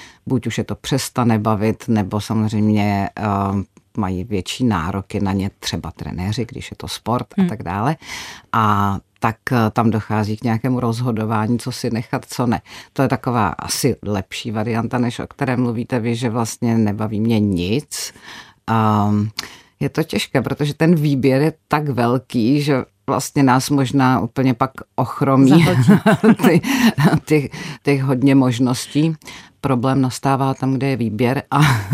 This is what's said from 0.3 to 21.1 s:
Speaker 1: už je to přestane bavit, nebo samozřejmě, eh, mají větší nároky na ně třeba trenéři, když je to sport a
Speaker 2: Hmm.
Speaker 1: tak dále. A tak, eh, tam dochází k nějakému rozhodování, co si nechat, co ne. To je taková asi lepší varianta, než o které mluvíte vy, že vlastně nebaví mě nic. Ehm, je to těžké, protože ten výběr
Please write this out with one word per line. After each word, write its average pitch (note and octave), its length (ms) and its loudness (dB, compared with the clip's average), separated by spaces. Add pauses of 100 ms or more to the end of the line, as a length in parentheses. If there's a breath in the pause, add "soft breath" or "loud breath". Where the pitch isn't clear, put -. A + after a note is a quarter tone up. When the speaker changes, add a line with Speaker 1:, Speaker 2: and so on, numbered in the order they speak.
Speaker 1:
už A#2 120 -4
je A2 60 -2
to F2 100 -8
přestane A#2 640 -2
bavit, G#2+ 500 0
nebo G#2 320 0
samozřejmě, G#2 960 0
eh, - 40 -8 (720)
mají F#2 280 -4
větší G#2+ 400 -6
nároky G2 560 -2
na G2 120 -2
ně G2 260 -2
třeba - 320 -8
trenéři, G#2 580 -6
když - 220 -14
je - 60 -14
to - 120 -14
sport A#2 380 -4 (120)
a - 20 2
Speaker 2:
Hmm. F#3 80 2
Speaker 1:
tak A2+ 140 -8
dále. G#2 340 -4 (560 loud breath)
A G2+ 460 0 (200)
tak, A2+ 180 -2 (160)
eh, A2+ 200 2
tam A#2 180 2
dochází G#2+ 460 -2
k - 80 -10
nějakému B2 360 -2
rozhodování, A2+ 800 -2
co B2 140 -8
si - 180 -6
nechat, A2+ 380 -6
co - 180 -4
ne. A2+ 140 0 (320 loud breath)
To - 100 -2
je C3 60 2
taková A#2+ 400 0
asi - 540 -2
lepší G2+ 480 -6
varianta, A2+ 480 -4
než A#2+ 200 -2
o - 80 -8
které B2+ 300 -4
mluvíte A#2+ 440 -2
vy, A#2 140 -2
že A#2 160 -2
vlastně A#2 480 0
nebaví G#2+ 420 0
mě A2+ 200 2
nic. G2+ 720 -2 (580 loud breath)
Ehm, G#2+ 580 2 (520 loud breath)
je C#3+ 80 -2
to D3+ 140 -2
těžké, - 400 -4
protože C#3 320 -4
ten E3+ 200 4
výběr C#3 480 2